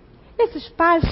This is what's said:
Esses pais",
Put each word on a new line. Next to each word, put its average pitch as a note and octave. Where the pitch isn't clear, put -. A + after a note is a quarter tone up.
Esses A4+
pais", E4